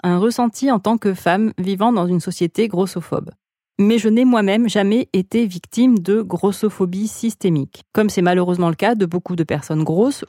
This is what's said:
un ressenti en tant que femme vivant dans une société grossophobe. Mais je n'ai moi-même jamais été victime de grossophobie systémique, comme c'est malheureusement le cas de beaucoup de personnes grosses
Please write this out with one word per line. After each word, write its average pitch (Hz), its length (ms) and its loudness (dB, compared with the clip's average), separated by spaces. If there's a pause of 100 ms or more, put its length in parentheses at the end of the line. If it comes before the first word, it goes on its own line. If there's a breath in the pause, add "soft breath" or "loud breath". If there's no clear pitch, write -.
un 175 160 2
ressenti 240 520 0
en 220 100 2
tant 220 180 0
que 196 160 -2
femme 196 420 0
vivant 196 360 0
dans 180 140 0
une 180 140 0
société 180 480 -2
grossophobe. 185 640 -6 (480)
Mais 214 200 4
je 220 100 0
n'ai 226 160 4
moi-même 226 440 2
jamais 208 440 0
été 208 340 0
victime 226 520 0
de 190 220 0
grossophobie 190 880 -2
systémique, 180 760 -4 (100)
comme 214 180 2
c'est 190 120 -2
malheureusement 180 460 2
le 165 60 0
cas 208 200 0
de 202 120 0
beaucoup 175 300 -6
de 165 80 -2
personnes 156 400 -4
grosses 196 440 0